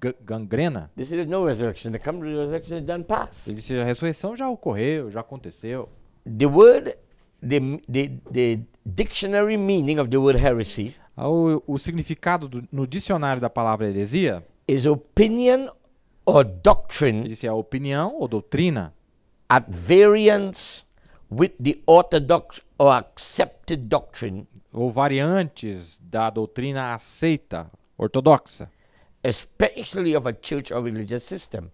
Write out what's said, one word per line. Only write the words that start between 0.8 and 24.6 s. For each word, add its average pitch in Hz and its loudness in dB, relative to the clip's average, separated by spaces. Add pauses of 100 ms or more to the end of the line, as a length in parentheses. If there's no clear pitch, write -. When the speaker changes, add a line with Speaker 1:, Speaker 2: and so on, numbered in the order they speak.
Speaker 2:
They 131 -8
said, 165 -6
"There's 160 -4
no 185 0
resurrection. 113 -4
The 110 -6
coming 156 -8
resurrection 156 -6
is 160 -8
done 170 -6
past." - -6
Speaker 1:
Ele 104 -8
disse, 113 -8
"A 120 -2
ressurreição 165 -6
já 269 -6
ocorreu, 135 -4
já 107 -10
aconteceu." 120 -12 (500)
Speaker 2:
The 135 4
word, 165 8 (460)
the, 131 0 (320)
the, 135 -2 (200)
the 120 0 (240)
dictionary 202 -2
meaning 180 0
of 131 0
the 135 2
word 135 4
heresy 120 0 (220)
Speaker 1:
Ah, 127 -6
o, 165 2
o 139 -4
significado 165 -4
do, 123 -10
no 135 -4
dicionário 143 -2
da 120 -2
palavra 110 -2
heresia 104 -2 (240)
Speaker 2:
is 131 2
opinion 233 2 (580)
or 143 6
doctrine 107 2
Speaker 1:
ele 117 -6
disse, 113 -10
"É 113 -2
opinião 139 -4
ou 139 -6
doutrina 113 -2 (560)
Speaker 2:
at 127 6
variance 196 4 (460)
with 127 2 (100)
the 139 -2
orthodox 165 4 (180)
or 139 8
accepted - -4
doctrine 104 -6 (260)